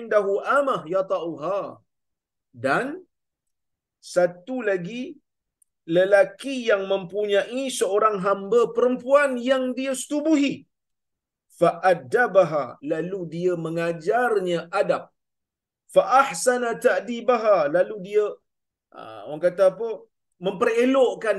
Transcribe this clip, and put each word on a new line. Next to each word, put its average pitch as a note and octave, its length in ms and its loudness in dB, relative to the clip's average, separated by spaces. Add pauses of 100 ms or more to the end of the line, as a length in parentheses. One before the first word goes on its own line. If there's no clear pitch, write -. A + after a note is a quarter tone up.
indahu G#3 400 0
amah C4 480 0
yata'uha, F3+ 720 -4 (960)
dan G#3 480 -4 (960)
satu F3+ 640 -4
lagi G#3 480 -4 (720)
lelaki G3+ 880 2
yang G3 160 0
mempunyai G3+ 800 -2
seorang G#3 560 0
hamba G3+ 480 0
perempuan B3+ 640 2
yang B3+ 400 -2
dia C4+ 160 -4
setubuhi, D4 720 0 (880)
fa E3+ 320 2
addabaha, E3 960 2
lalu E3 480 -6
dia F3 320 -2
mengajarnya E3+ 1120 -2
adab, F3+ 400 0 (800)
fa A3 320 6
ahsana A#3+ 560 -2
ta'dibaha, G#3+ 880 2
lalu G3 280 0 (120)
dia, G#3 160 2 (720)
ah, A2 320 -16
orang D#3 140 -8 (100)
kata F#3+ 240 4
apa, A#3 120 -6 (580)
memperelokkan A3+ 920 2